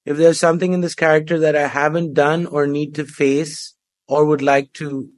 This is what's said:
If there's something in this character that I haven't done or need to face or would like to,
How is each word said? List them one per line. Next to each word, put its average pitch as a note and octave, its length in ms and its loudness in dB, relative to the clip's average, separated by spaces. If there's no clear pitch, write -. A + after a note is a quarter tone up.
If D3 120 -4
there's E3 220 4
something F3 340 2
in F3+ 80 -2
this E3+ 140 -4
character D#3 440 2
that D#3 160 2
I D3 120 0
haven't C#3+ 460 -2
done D3+ 320 2
or D3 220 -2
need C#3+ 280 -6
to D3 100 -6
face D3 680 -4
or D3+ 180 2
would D3+ 160 0
like C#3 320 0
to, C#3 440 -10